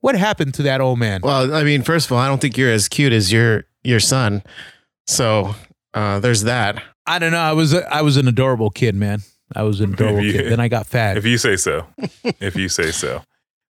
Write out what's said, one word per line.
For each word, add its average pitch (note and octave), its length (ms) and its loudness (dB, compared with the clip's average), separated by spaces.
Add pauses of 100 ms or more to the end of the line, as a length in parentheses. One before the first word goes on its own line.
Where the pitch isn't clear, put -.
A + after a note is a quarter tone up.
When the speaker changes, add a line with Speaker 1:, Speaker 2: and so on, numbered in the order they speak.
Speaker 1:
What C4 160 2
happened F3+ 380 0
to D3 80 -2
that C3+ 180 2
old B2+ 180 0
man? G2+ 240 0
Speaker 2:
Well, C3+ 320 0
I D#3 80 2
mean, D3 180 2
first D#3+ 260 0
of - 40 -2
all, B2+ 80 2
I C3 80 2
don't C3+ 140 0
think B2+ 160 -2
you're C3 120 4
as A2 200 2
cute C#3 240 2
as G2+ 180 2
your, A2+ 320 2 (220)
your A#2+ 160 2
son. G#2+ 420 0 (640)
So, G#2+ 480 0 (380)
uh, G2+ 260 -2
there's A2 240 2
that. A2 400 -2 (240)
Speaker 1:
I E3+ 120 -2
don't E3 120 0
know. E3+ 80 0
I D#3 140 0
was D#3 200 2
a, F3 200 0
I D3+ 80 0
was C#3+ 160 2
an C3+ 100 4
adorable B2 420 2
kid, G#2+ 260 -2
man. G2+ 260 -2 (340)
I G#2+ 80 -4
was G#2 160 -2
an G2 140 0
adorable G#2 260 0
Speaker 3:
If G#2 60 0
you G2+ 80 0
Speaker 1:
kid. G#2 180 0
Then A#2 80 0
I A#2+ 80 0
got A2+ 200 -4
fat. A2 280 -2
Speaker 3:
If G#2 100 -4
you A#2+ 120 2
say A2+ 180 0
so. E2 300 -4 (260)
Speaker 2:
<laughs> - 120 -20 (180)
Speaker 3:
If G2 160 -6
you F#2+ 100 -2
say D#2+ 240 -2
so. C2+ 320 -6 (480)